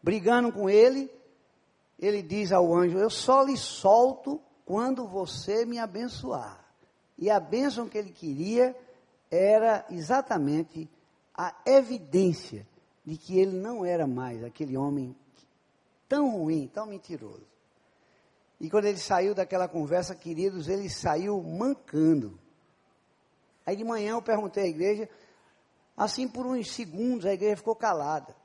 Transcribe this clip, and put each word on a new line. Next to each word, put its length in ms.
brigando 500
com 160
ele, 420
ele 220
diz 320
ao 220
anjo, 240
"Eu 100
só 340
lhe 140
solto 800
quando 400
você 580
me 140
abençoar." 840
E 140
a 100
bênção 480
que 80
ele 140
queria 680
era 580
exatamente 1040
a 200
evidência 1040
de 140
que 220
ele 180
não 260
era 240
mais 380
aquele 320
homem 400
tão 220
ruim, 400
tão 160
mentiroso. 640
E 80
quando 160
ele 140
saiu 360
daquela 340
conversa, 460
queridos, 540
ele 220
saiu 520
mancando. 960
Aí 100
de 100
manhã 280
eu 100
perguntei 420
à 20
igreja, 420
assim 320
por 160
uns 300
segundos 500
a 80
igreja 240
ficou 180
calada 720